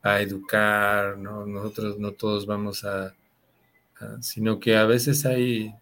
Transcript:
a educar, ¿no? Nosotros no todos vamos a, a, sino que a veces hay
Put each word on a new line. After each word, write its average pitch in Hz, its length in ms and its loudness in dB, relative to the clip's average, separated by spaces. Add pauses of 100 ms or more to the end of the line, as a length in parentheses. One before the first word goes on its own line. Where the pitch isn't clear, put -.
a 101 180 4
educar, 101 960 2
¿no? 104 280 -10
Nosotros 104 520 -6
no 101 140 -4
todos 104 340 -2
vamos 104 380 -4
a, 98 300 -4 (840)
a, 110 220 -12
sino 110 360 -2
que 110 180 4
a 110 80 6
veces 123 400 2
hay 123 580 0